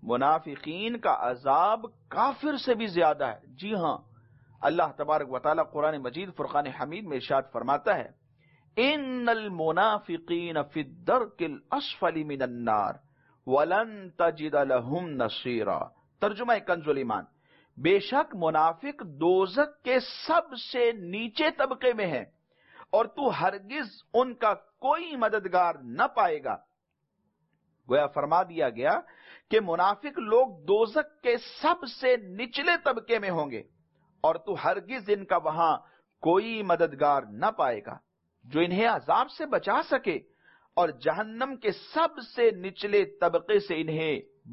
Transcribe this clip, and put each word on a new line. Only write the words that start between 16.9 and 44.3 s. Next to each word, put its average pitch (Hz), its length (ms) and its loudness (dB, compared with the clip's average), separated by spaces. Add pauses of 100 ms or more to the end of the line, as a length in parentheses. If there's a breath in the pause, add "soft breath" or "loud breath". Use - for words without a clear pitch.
بے 170 220 4
شک 240 360 -2
منافق 165 640 0
دوزخ 185 840 0
کے 254 160 2
سب 320 560 -2 (160)
سے 240 200 2
نیچے 214 520 -6 (140)
طبقے 254 360 0
میں 214 140 -2
ہیں 131 180 -4 (640 loud breath)
اور 220 160 4
تو 269 240 -2 (120)
ہرگز 202 640 -4 (100)
ان 254 200 2
کا 214 200 2
کوئی 311 600 -4
مددگار 185 680 2
نہ 123 320 0
پائے 170 280 2
گا۔ 110 140 -4 (1300)
گویا 143 180 2
فرما 151 360 0
دیا 160 260 -2
گیا 127 300 0 (500 loud breath)
کہ 214 100 4
منافق 202 600 -2
لوگ 233 280 4
دوزخ 208 760 0
کے 240 160 2
سب 320 500 -2 (140)
سے 254 160 4
نچلے 233 540 -4 (120)
طبقے 233 360 0
میں 202 100 -4
ہوں 151 220 -2
گے 110 120 -10 (600)
اور 160 120 4
تو 196 280 -6
ہرگز 190 460 -2
ان 202 160 2
کا 185 120 2
وہاں 156 400 2 (440 soft breath)
کوئی 208 420 2
مددگار 151 640 2
نہ 110 160 -4
پائے 139 400 0
گا - 120 -12 (460)
جو 131 160 -2
انہیں 180 280 2
عذاب 208 440 0
سے 320 140 -8
بچا 233 360 0 (100)
سکے 220 280 0 (560 soft breath)
اور 175 140 4
جہنم 214 640 -4
کے 226 160 -2
سب 311 480 -2 (160)
سے 233 160 6
نچلے 196 540 0 (160)
طبقے 170 380 4
سے 170 220 -4
انہیں 160 380 -2 (340)